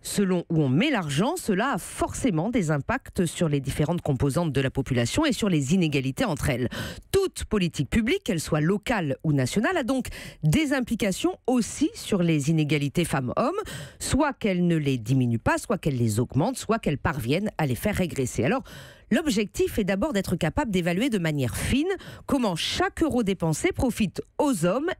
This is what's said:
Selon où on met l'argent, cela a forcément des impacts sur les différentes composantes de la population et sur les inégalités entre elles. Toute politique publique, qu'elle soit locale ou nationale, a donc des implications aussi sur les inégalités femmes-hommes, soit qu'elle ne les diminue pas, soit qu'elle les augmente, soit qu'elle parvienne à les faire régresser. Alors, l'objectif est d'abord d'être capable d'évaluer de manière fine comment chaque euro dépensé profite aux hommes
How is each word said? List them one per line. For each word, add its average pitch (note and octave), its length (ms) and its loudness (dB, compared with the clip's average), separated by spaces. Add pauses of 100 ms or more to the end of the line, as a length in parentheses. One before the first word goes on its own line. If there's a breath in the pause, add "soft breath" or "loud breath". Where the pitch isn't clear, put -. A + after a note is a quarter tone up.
Selon F#3 460 0
où D#3+ 100 2
on C#3+ 80 2
met F#3 220 4
l'argent, F#3+ 460 0
cela A#3 380 0
a F#3+ 40 -2
forcément - 720 -2
des F#3 220 0
impacts F#3 520 -2
sur E3 240 0
les D3 120 0
différentes D3+ 400 0
composantes C#3+ 520 0
de C#3 80 0
la C3+ 100 0
population B2+ 540 0
et C#4+ 80 2
sur G#3 160 -2
les D3+ 260 2
inégalités D3 500 0
entre D#3 260 0
elles. B2+ 180 0 (440 loud breath)
Toute F#4+ 320 0
politique F3 440 0
publique, A#3 360 0
qu'elle E3+ 160 0
soit D3+ 200 0
locale F3+ 640 0
ou D#3 100 2
nationale, G#3 440 2
a C#4+ 80 0
donc B3+ 240 -2 (340 loud breath)
des C4+ 300 2
implications A#3+ 640 -2 (100)
aussi B3+ 480 0
sur - 300 -2
les D#3 260 2
inégalités D3+ 540 2
femmes-hommes, G#3 560 -2 (400 loud breath)
soit C#4 320 2
qu'elle F3+ 340 0
ne E3+ 100 4
les C#3 220 0
diminue A#2+ 400 2
pas, - 200 2
soit G3+ 200 -2
qu'elle C#3 200 -2
les A2+ 200 2
augmente, D#3 380 0
soit A3+ 240 -2
qu'elle D3+ 180 -2
parvienne D#3+ 580 -2
à D#3+ 100 0
les B2 100 0
faire G#3 180 -2
régresser. D3 480 -2
Alors, G#3 220 0 (480 loud breath)
l'objectif C#4 680 0
est G#3+ 60 2
d'abord G3+ 280 0
d'être G3 220 0
capable F#3 380 0
d'évaluer F3+ 380 2
de A3 80 0
manière D3 380 0
fine C#4 300 0 (400 loud breath)
comment A#3 300 2
chaque - 480 0
euro B3 180 0
dépensé F#3 480 0
profite A3+ 500 -2 (180)
aux G#3+ 280 0
hommes C4+ 340 0